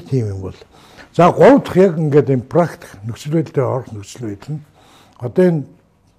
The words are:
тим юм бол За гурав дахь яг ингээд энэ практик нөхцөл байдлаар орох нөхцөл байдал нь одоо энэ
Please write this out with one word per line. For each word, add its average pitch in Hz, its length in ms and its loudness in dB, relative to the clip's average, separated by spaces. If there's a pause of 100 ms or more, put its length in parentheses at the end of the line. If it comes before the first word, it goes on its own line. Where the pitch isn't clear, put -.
тим 117 260 -4
юм 98 140 -10
бол 92 160 -16 (540)
За 170 120 4
гурав 202 400 4
дахь 185 240 2
яг 160 80 -6
ингээд 143 320 2
энэ 127 160 -2
практик - 400 -2 (160)
нөхцөл 117 320 -8
байдлаар 123 480 -4
орох - 80 -20
нөхцөл 104 400 -14
байдал 113 240 -12
нь 147 80 -14 (560)
одоо 120 240 -2
энэ 165 240 0 (520)